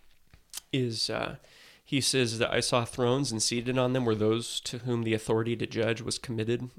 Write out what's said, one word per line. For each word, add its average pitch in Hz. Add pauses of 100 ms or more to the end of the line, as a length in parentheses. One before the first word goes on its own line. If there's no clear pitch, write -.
(720)
is, 120
uh, 113 (480)
he 139
says 120
that, 113
"I 117
saw 120
thrones, 127
and 110
seated 120
on 127
them 131
were 113
those 110
to -
whom 120
the 113
authority 113
to 110
judge 113
was 110
committed. 120